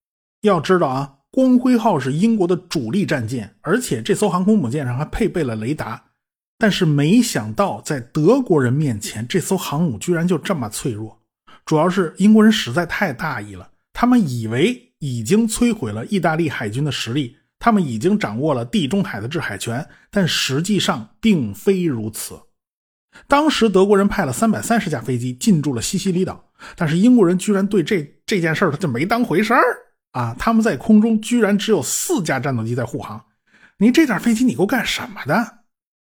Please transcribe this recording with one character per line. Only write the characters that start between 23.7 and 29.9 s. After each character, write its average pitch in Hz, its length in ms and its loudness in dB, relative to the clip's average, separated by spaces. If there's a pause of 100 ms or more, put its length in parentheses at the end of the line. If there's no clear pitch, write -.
德 185 160 4
国 208 100 4
人 196 100 4
派 196 200 -2
了 127 80 -4
三 226 160 0
百 160 100 -2
三 226 180 0
十 175 120 -4
架 135 100 -4
飞 131 160 -4
机 123 160 -4
进 151 300 2
驻 147 100 -2
了 113 80 -4
西 - 160 -4
西 190 160 -2
里 180 140 0
岛， - 180 -12 (320)
但 175 100 -2
是 156 120 0
英 247 180 6
国 208 100 6
人 180 120 2
居 202 160 0
然 190 120 2
对 196 160 2
这， 151 240 -2 (200)
这 214 120 0
件 160 160 0
事 185 120 0
儿 160 40 2
他 139 60 -4
就 180 100 -4
没 131 200 -2
当 233 180 0
回 170 180 0
事 220 120 0
儿 285 80 4 (500)